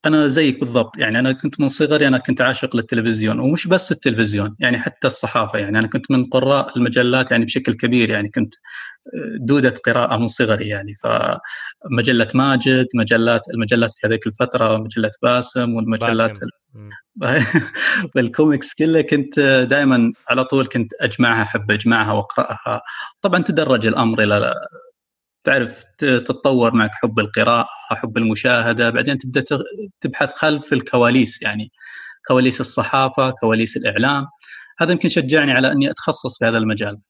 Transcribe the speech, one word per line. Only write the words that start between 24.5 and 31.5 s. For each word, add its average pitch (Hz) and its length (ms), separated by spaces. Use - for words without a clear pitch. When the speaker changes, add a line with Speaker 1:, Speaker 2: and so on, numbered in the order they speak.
Speaker 1:
تعرف، 131 400
ت-، 156 60
تتطور 127 680
معك 110 200
حب 110 240
القراءة، 113 480
حب 113 280
المشاهدة، 117 760
بعدين 123 280
تبدأ 131 220
ت-، 135 220
تبحث 139 340
خلف 151 380
الكواليس 123 680
يعني، 107 280